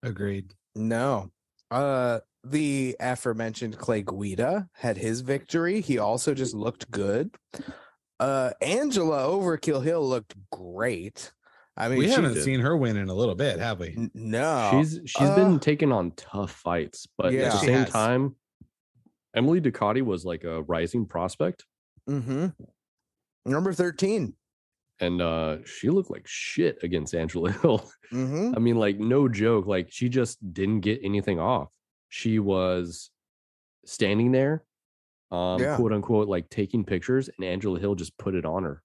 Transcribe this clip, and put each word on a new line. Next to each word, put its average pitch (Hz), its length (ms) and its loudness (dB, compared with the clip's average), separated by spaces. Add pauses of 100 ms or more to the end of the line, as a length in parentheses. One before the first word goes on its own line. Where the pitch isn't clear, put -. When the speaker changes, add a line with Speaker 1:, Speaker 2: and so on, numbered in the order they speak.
Speaker 1:
Agreed. 98 500 -6 (220)
Speaker 2:
No. 113 560 -2 (400)
Uh, 127 480 0 (240)
the 139 560 0
aforementioned 113 800 -4
Clay 110 240 0
Guida 101 720 -2
had 113 240 -2
his 113 240 -2
victory. 165 600 -2
He 139 160 0
also 113 380 0
just 127 180 -2
looked 110 380 -6
good. 104 400 0 (880)
Uh, 131 320 0 (100)
Angela 185 680 2
Overkill 160 560 0
Hill 160 240 0
looked 123 280 -2 (160)
great. 92 800 -6 (440)
I 117 140 -2
mean, 131 80 2
Speaker 1:
We 139 80 4
Speaker 2:
she 214 80 4
Speaker 1:
haven't 180 220 4
Speaker 3:
did. 76 80 -2
Speaker 1:
seen 131 160 2
her 147 180 2
win 117 200 2
in 98 120 -2
a 90 40 -4
little 104 220 2
bit, 107 240 0
have 107 200 -2
we? 87 80 -6 (100)
Speaker 2:
N-, 113 160 -4
no. 113 580 0
Speaker 3:
She's, 156 340 2
she's 143 220 2
Speaker 2:
Uh, 147 80 4
Speaker 3:
been 185 240 6
taking 147 320 2
on 90 200 0
tough 98 400 -8
fights, - 560 -4 (100)
but 92 160 2
Speaker 2:
Yeah. 131 140 2
Speaker 3:
at 117 60 2
the 104 60 2
Speaker 2:
She 95 60 2
Speaker 3:
same 127 140 6
Speaker 1:
has. 127 100 2
Speaker 3:
time, 123 460 2 (1000)
Emily 143 240 4
Ducati 120 440 2
was, 92 200 -2
like, 87 220 -6
a 82 160 -4
rising 85 460 0
prospect. - 580 -4 (440)
Speaker 2:
Mm-hmm. 139 380 -2 (960)
Number 160 280 2
thirteen. 180 600 0 (680)
Speaker 3:
And, 87 200 0
uh, 82 440 0
she - 240 -4
looked 185 200 2
like - 160 -12
shit - 580 -2
against 85 300 -2
Angela 82 380 -2
<laughs> 101 100 -4
Hill. 113 220 4 (300)
Speaker 2:
Mm-hmm. 147 420 -2
Speaker 3:
I 113 40 0
mean, 117 180 4
like, 104 200 2
no 123 300 4
joke. 110 380 2
Like, 92 260 0
she - 160 -2
just 120 300 0 (160)
didn't 98 280 0
get 107 220 0
anything 98 360 0
off. 92 280 0 (400)
She 110 320 0
was 92 680 0 (760)
standing 110 460 2
there, 139 320 2 (680)
um, 90 280 0
Speaker 2:
Yeah. 143 160 0
Speaker 3:
quote 117 160 2
unquote, 107 380 2
like, 87 200 -2
taking 104 360 -2
pictures, 127 420 0
and 92 180 -10
Angela 92 320 -2
Hill 101 180 0
just 87 220 -10
put 95 180 -4
it 82 100 -2
on 87 180 -2
her. 71 220 -6